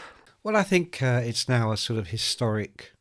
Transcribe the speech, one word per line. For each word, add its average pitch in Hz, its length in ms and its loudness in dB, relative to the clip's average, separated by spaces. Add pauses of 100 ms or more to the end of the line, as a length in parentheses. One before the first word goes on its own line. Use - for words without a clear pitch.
(420)
Well, 214 140 0
I 202 60 4
think, 180 400 0
uh, 127 200 4
it's 117 280 -2
now 117 200 4
a 107 60 0
sort 110 220 -2
of 101 80 -4
historic 107 960 -2